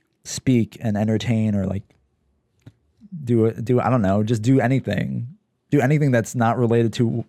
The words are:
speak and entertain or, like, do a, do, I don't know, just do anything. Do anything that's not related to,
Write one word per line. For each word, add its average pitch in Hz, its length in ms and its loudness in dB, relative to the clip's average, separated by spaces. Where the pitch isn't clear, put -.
speak - 560 -2
and 110 160 -4
entertain 107 600 0
or, 95 120 -2
like, 95 160 -6
do 113 220 2
a, 110 60 0
do, 123 280 0
I 101 80 0
don't 123 120 2
know, 101 220 0
just 107 200 -2
do 131 180 4
anything. 120 680 -2
Do 147 100 4
anything 143 300 2
that's 117 240 0
not 117 220 0
related 117 360 2
to, 120 360 -2